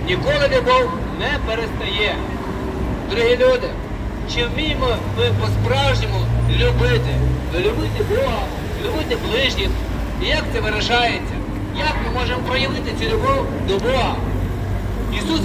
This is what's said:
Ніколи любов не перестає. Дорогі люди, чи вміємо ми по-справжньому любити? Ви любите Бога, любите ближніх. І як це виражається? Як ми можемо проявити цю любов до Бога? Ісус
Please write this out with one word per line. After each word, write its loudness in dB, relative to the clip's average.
Ніколи 2
любов 4
не 0
перестає. -2
Дорогі 4
люди, 4
чи 0
вміємо 0
ми 4
по-справжньому 2
любити? 4
Ви 0
любите 0
Бога, 2
любите -2
ближніх. 0
І -2
як 0
це 0
виражається? 0
Як 0
ми -2
можемо -2
проявити -2
цю -2
любов 2
до 2
Бога? 0
Ісус 0